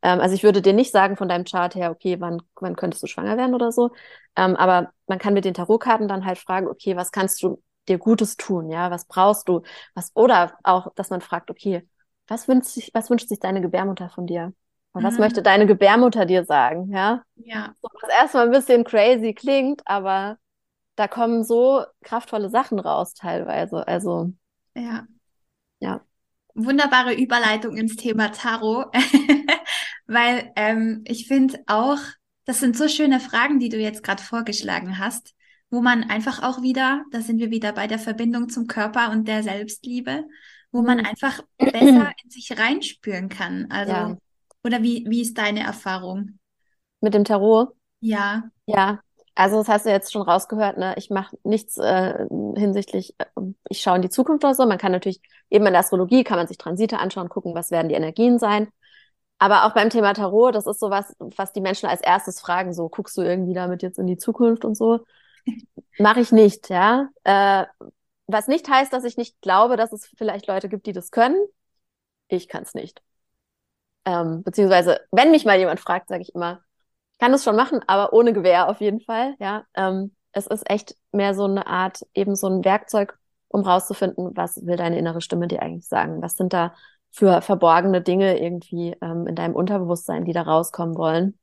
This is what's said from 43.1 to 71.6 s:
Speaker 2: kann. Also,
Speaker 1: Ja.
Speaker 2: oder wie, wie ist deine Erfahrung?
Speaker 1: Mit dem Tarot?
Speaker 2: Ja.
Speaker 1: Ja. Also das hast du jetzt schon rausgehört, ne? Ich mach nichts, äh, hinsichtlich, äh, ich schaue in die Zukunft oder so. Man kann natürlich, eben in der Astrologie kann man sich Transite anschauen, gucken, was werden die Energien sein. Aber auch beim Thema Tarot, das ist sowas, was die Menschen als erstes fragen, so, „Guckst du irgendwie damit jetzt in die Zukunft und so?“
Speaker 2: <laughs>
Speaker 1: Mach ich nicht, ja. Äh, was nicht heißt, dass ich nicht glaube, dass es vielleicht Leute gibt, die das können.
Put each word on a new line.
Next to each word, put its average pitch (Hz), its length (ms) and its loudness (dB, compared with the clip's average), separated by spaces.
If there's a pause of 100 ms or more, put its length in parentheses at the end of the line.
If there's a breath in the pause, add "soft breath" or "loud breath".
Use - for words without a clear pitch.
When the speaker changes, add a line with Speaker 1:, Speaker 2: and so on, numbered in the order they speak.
Speaker 2:
kann. 180 420 -8
Also, 196 220 -4
Speaker 1:
Ja. 180 240 -4 (480)
Speaker 2:
oder 233 180 -2
wie, 233 260 -2
wie 233 140 0
ist 233 160 -8
deine 208 240 -2
Erfahrung? 190 760 -8 (600)
Speaker 1:
Mit 214 140 0
dem 208 100 4
Tarot? 220 500 2 (260)
Speaker 2:
Ja. 214 500 -4 (160)
Speaker 1:
Ja. 202 340 0 (360)
Also 196 220 4
das 214 100 0
hast 208 180 2
du 220 40 2
jetzt 196 220 0
schon 208 100 -4
rausgehört, 190 540 0
ne? 185 220 -4
Ich - 100 -14
mach 196 240 -6 (120)
nichts, 214 340 -4
äh, 185 480 -2 (300)
hinsichtlich, 196 600 -4
äh, - 80 -6 (420)
ich 196 120 -10
schaue 185 160 0
in 185 60 0
die 185 80 -4
Zukunft 294 340 0
oder 277 100 4
so. 262 120 2
Man 202 100 2
kann 185 160 -2
natürlich, 185 300 -4 (280 soft breath)
eben 208 160 4
in 190 60 4
der 180 80 6
Astrologie 190 440 2
kann 202 120 -2
man 170 120 0
sich 185 100 -14
Transite 208 400 -4
anschauen, 180 320 -6
gucken, 175 240 -8
was 170 160 -8
werden 165 180 -2
die 151 60 -2
Energien 226 440 2
sein. 214 300 0 (720 soft breath)
Aber 196 280 6
auch - 80 2
beim 220 160 4
Thema 208 240 2
Tarot, 214 400 2
das 214 120 -4
ist 208 140 -6
sowas, 202 380 -4
was - 340 -10
die 208 100 -6
Menschen 190 260 -4
als - 140 -2
erstes 185 380 0
fragen, 180 340 -4
so, 170 160 -6
„Guckst - 260 -10
du 190 60 -2
irgendwie 180 320 -2
damit 180 280 -6
jetzt 185 160 -10
in 185 80 -4
die 180 120 -2
Zukunft 226 480 0
und 214 100 -4
so?“ 233 280 0 (420 soft breath)
Speaker 2:
<laughs> - 400 -14 (120)
Speaker 1:
Mach 214 200 6
ich 240 140 2
nicht, 214 380 6
ja. 220 380 2 (160)
Äh, 196 420 4 (600)
was 214 220 -2
nicht 311 200 -2
heißt, 277 240 4
dass 254 120 -4
ich 240 120 -6
nicht - 260 -10
glaube, 214 340 4
dass 220 160 -2
es 208 140 -16 (120)
vielleicht 196 300 -6
Leute 190 200 -4
gibt, 196 180 -10
die 208 60 -8
das 180 180 -12
können. 254 260 2 (920)